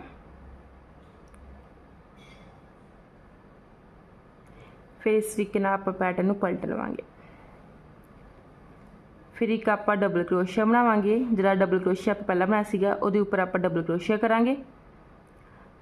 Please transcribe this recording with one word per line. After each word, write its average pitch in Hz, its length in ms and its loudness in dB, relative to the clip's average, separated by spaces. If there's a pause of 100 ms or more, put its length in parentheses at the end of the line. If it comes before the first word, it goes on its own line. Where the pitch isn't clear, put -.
(4000)
ਫਿਰ 220 140 0
ਇਸ 214 200 -2
ਤਰੀਕੇ 202 240 -4
ਨਾਲ 196 160 0
ਆਪਾਂ 196 180 -4
ਪੈਟਰਨ 185 340 -2
ਨੂੰ 202 100 0
ਪਲਟ 180 300 -4
ਲਵਾਂਗੇ। - 360 -6 (2250)
ਫਿਰ 226 140 -2
ਇੱਕ 226 200 -2
ਆਪਾਂ 208 280 0
ਡਬਲ 180 280 0
ਕਰੋਸ਼ੀਆ 185 400 0
ਬਣਾਵਾਂਗੇ, 220 540 4
ਜਿਹੜਾ 196 360 2
ਡਬਲ 185 240 2
ਕਰੋਸ਼ੀਆ 185 340 0
ਆਪਾਂ 208 140 -8
ਪਹਿਲਾਂ 185 200 0
ਬਣਾਇਆ 208 160 2
ਸੀਗਾ, 202 320 -2
ਉਹਦੇ 202 240 0
ਉੱਪਰ 202 200 0
ਆਪਾਂ 185 220 0
ਡਬਲ 170 220 0
ਕਰੋਸ਼ੀਆ 170 340 -2
ਕਰਾਂਗੇ। 233 400 2 (1300)